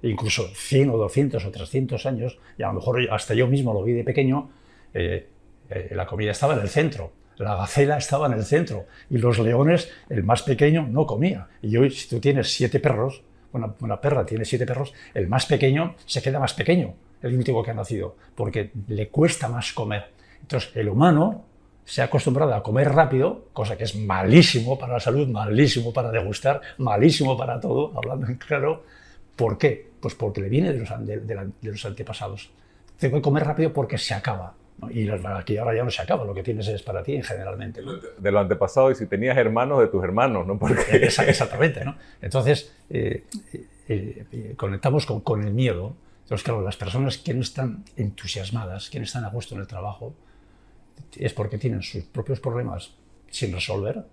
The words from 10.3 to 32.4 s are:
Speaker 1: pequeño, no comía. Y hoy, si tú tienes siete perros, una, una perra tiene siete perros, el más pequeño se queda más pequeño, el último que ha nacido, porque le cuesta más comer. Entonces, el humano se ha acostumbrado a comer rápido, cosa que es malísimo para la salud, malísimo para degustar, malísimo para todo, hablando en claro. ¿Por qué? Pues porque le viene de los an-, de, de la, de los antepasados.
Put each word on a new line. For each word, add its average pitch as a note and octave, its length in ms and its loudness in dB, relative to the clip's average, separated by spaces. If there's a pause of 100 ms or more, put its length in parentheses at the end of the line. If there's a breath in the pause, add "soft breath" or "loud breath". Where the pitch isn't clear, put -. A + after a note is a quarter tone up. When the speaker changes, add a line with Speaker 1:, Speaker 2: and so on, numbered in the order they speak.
Speaker 1:
pequeño, D3 440 4
no C#3 160 2
comía. A2 440 0 (120)
Y A2 160 0
hoy, C3 140 6
si - 180 -12
tú A2+ 120 -2
tienes C#3 320 2
siete C3 260 2
perros, C3 460 0 (280 soft breath)
una, A2+ 280 -6
una A2+ 200 -4
perra C#3 240 2
tiene A2 200 -4
siete B2 200 -2
perros, C3 300 -4 (200 loud breath)
el F2+ 120 0
más A#2+ 200 0
pequeño D3 500 2 (100)
se - 160 -4
queda C3+ 160 -2
más C3 160 -2
pequeño, E3 400 2 (280)
el B2+ 140 0
último A#2 280 0
que A#2+ 80 -6
ha - 20 -6
nacido, G#2+ 420 -6 (200 soft breath)
porque G2+ 340 -2 (160)
le G#2+ 220 -4
cuesta D3 400 2
más A#2 240 -4
comer. G#2 440 -6 (240 soft breath)
Entonces, - 360 -6
el A2 120 0
humano D#3+ 560 4 (400)
se - 180 -4
ha - 20 2
acostumbrado C#3 500 2
a G#2 80 0
comer C3 280 2
rápido, D3+ 640 2
cosa G#2+ 240 -4
que A2 60 -4
es G2+ 120 -6
malísimo A2+ 840 6
para B2 160 -6
la A#2+ 60 -2
salud, C3+ 260 2
malísimo A#2 680 2
para A#2+ 180 -2
degustar, A2+ 500 -2 (160 loud breath)
malísimo C3 600 4
para B2 240 -4
todo, D3+ 360 -2
hablando - 300 -6
en B2 80 -4
claro. D3 500 -4 (500 soft breath)
¿Por A2 220 0
qué? - 320 0 (120)
Pues - 140 -6
porque G#2+ 260 -4
le G2 80 -6
viene D3+ 240 2
de B2 80 -2
los G#2+ 100 -8
an-, G#2+ 160 -8
de, G#2+ 140 -6
de A2 140 -8
la, G2 100 -8
de G2+ 260 -10
los G2+ 160 -12
antepasados. G2+ 640 -10 (480 soft breath)